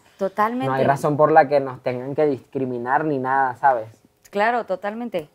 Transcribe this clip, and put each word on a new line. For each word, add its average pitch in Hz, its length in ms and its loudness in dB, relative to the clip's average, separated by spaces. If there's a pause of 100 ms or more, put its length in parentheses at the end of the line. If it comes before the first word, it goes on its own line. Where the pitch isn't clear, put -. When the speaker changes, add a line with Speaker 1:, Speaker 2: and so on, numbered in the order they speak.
(180)
Speaker 1:
Totalmente. 208 480 -2
Speaker 2:
No 135 80 -2
hay 135 100 0
razón 139 320 0
por 151 160 4
la 156 160 8
que 143 140 2
nos 131 200 -8
tengan 127 340 -6
que 151 100 2
discriminar 131 800 -2
ni 147 120 -2
nada, 131 380 0
¿sabes? 123 320 0 (420)
Speaker 1:
Claro, 220 360 -2
totalmente. 202 680 -8